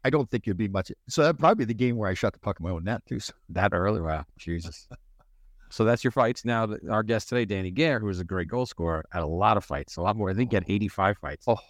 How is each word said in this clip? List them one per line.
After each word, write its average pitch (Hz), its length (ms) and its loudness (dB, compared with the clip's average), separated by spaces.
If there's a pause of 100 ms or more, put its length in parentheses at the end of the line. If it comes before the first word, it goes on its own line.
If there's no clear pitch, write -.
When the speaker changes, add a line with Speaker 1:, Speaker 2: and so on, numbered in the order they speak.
Speaker 1:
I 131 40 0
don't 139 220 0
think 117 160 -4
it'd 95 100 0
be 107 100 0
much. 95 240 -2 (160)
So - 140 0
that'd 151 160 4
probably 175 280 4
be 110 60 0
the 110 60 -4
game 120 200 2
where 104 120 0
I 92 60 0
shot 104 180 0
the - 60 -20
puck 101 200 -4
in 82 60 -8
my 90 60 -2
own 82 140 -4
net, 110 200 -4
too. 113 140 -6
So. - 140 -10 (160)
Speaker 2:
That 98 240 2
early? 92 280 2
Wow. 78 240 -4 (120)
Jesus. 85 560 -6
<laughs> - 40 -16 (720)
So - 140 0
that's 117 180 4
your 131 60 2
fights. 120 360 2
Now, 113 200 2
the, 107 140 -4 (100)
our 110 140 2
guest 110 260 0
today, 120 160 0
Danny 95 240 -2
Gare, 135 300 2
who 107 100 -2
is 92 100 -2
a 90 40 -4
great 87 240 -2
goal 123 180 -2
scorer, 82 460 -2
had 90 100 -2
a 80 60 -2
lot 98 280 2
of 101 80 0
fights, - 340 -8
a 85 40 -6
lot 104 160 0
more. 98 140 0
I - 20 -2
think 120 160 0
he 110 60 2
had 90 120 0
eighty-five 101 520 0
fights. - 280 -10
Speaker 1:
Oh, 117 120 4 (100)